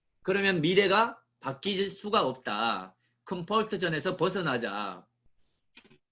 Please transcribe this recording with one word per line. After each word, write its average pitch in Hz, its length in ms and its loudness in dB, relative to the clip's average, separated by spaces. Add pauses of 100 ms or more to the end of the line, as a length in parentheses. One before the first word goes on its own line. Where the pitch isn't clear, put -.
(240)
그러면 190 380 2
미래가 196 600 4 (180)
바뀔 190 520 -4
수가 196 340 0
없다. 107 680 -4 (300)
컴포트 208 540 -2
존에서 170 380 -2
벗어나자. 113 880 -2 (1080)